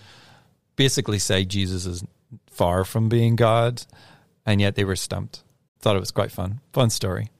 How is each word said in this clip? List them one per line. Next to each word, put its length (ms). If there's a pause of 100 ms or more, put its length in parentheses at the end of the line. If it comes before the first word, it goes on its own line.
(760)
basically 420
say 260
Jesus 420
is 180 (460)
far 340
from 240
being 260
God, 480 (640)
and 140
yet 160
they 80
were 100
stumped. 480 (380)
Thought 160
it 40
was 120
quite 180
fun. 300 (120)
Fun 180
story. 500